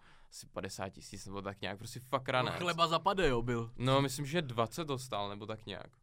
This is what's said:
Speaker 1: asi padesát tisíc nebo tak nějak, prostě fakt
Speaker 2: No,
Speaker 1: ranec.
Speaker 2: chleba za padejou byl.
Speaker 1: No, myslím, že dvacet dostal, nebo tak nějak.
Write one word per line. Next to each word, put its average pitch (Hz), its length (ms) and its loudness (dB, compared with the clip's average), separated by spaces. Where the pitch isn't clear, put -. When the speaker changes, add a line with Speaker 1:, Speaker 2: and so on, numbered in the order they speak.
Speaker 1:
asi - 180 -16
padesát 95 420 -6
tisíc - 360 -12
nebo 98 160 -6
tak 98 200 -6
nějak, 98 160 -4
prostě 107 220 -12
fakt 131 280 -2
Speaker 2:
No, - 60 0
Speaker 1:
ranec. 117 240 2
Speaker 2:
chleba 170 300 2
za 160 120 2
padejou 160 420 4
byl. 117 360 0
Speaker 1:
No, 131 240 6
myslím, 139 240 0
že 160 160 0
dvacet 123 460 0
dostal, 117 420 -2
nebo 104 160 -8
tak 110 200 -8
nějak. - 260 -8